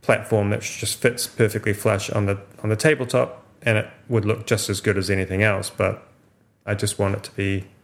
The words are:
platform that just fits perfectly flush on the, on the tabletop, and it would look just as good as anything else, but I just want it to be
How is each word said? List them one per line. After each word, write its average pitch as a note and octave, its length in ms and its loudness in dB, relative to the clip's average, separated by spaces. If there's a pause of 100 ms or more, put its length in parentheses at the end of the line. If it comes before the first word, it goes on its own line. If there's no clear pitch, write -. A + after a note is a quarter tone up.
platform G#2+ 480 2
that A2 100 -2
just - 400 -6
fits - 260 0
perfectly G#2+ 460 0
flush G2+ 380 0
on G#2 160 0
the, G2 100 0 (260)
on G#2+ 60 -2
the A2 60 2
tabletop, B2+ 680 0 (200)
and A2 160 4
it - 80 -4 (200)
would A2+ 180 2
look G#2+ 220 0
just - 220 0
as F#2+ 120 -2
good G2+ 160 2
as F#2 120 -4
anything F#2+ 340 0
else, G2+ 260 0
but - 380 -2 (580)
I G#2 100 -2
just G2+ 240 -4
want G2 160 0
it - 80 -8
to - 80 -14
be G2 340 -2 (180)